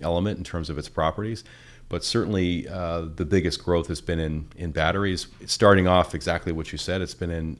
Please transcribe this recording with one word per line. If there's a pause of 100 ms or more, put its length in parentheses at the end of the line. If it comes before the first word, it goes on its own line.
element
in
terms
of
its
properties. (440)
But
certainly,
uh, (100)
the
biggest
growth
has
been
in, (100)
in
batteries. (140)
It's
starting
off
exactly
what
you
said.
It's
been
in,